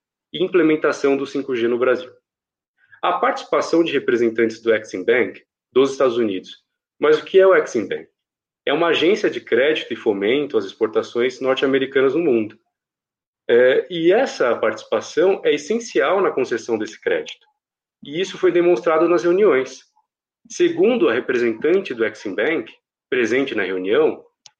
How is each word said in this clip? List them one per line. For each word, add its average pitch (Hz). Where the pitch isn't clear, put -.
e 151
implementação 156
do 135
cinco 135
G 117
no 120
Brasil. 127
A 175
participação 170
de 156
representantes 117
do 113
Exim 101
Bank, 110
dos 135
Estados 131
Unidos. 104
Mas 151
o -
que 190
é 190
o 190
Exim 107
Bank? 78
É 135
uma 165
agência 175
de 123
crédito 139
e 110
fomento 110
às 104
exportações 113
norte-americanas 135
no 160
mundo. 120
É, 127
e 170
essa 185
participação 120
é 151
essencial 185
na -
concessão 120
desse 104
crédito. 82
E 147
isso 185
foi 180
demonstrado 170
nas 165
reuniões. 175
Segundo 175
a 117
representante 123
do 113
Exim 101
Bank, 135
presente 127
na 104
reunião, 95